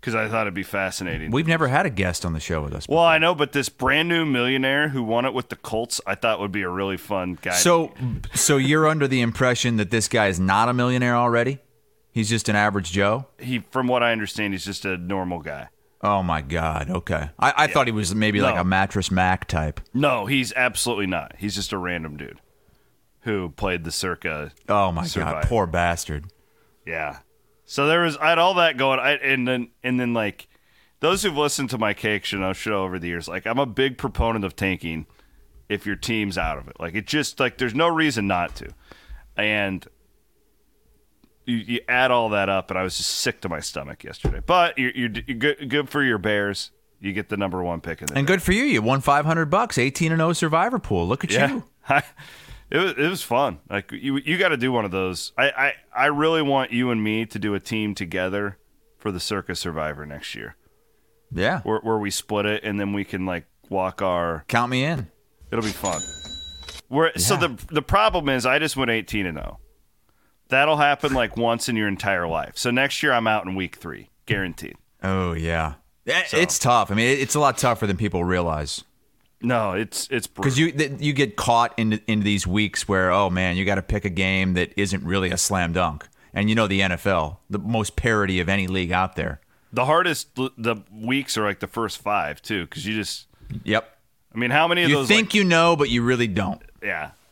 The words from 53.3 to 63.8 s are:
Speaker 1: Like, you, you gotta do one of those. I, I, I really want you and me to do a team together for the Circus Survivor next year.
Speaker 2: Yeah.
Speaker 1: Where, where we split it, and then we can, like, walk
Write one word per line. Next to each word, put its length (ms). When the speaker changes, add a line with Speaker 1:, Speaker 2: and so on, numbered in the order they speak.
Speaker 1:
Like, 240
you, 260
you 200
gotta 180
do 160
one 140
of 60
those. 440
I, 140
I, 240
I 140
really 380
want 280
you 200
and 120
me 220
to 140
do 160
a 40
team 360
together 640
for 120
the 80
Circus 400
Survivor 460
next 300
year. 200
Speaker 2:
Yeah. 300
Speaker 1:
Where, 180
where 180
we 140
split 340
it, 180
and 160
then 140
we 120
can, 200
like, 200
walk 340